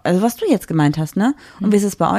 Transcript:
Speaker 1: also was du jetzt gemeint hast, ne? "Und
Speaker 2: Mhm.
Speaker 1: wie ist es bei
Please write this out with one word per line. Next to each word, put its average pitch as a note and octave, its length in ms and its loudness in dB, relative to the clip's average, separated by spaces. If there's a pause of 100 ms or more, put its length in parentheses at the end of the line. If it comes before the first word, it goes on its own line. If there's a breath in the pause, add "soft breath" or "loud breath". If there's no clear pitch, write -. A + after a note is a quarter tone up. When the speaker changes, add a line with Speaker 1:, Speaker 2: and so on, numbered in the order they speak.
Speaker 1:
also F3+ 180 0
was A#3 160 0
du A4+ 120 -6
jetzt A3+ 200 0
gemeint D3+ 280 0
hast, D#3 200 -6
ne? B3 180 0 (240 loud breath)
"Und G3 80 -2
Speaker 2:
Mhm. G#3 60 2
Speaker 1:
wie G#3 40 4
ist G3 60 2
es G3 140 -4
bei - 220 0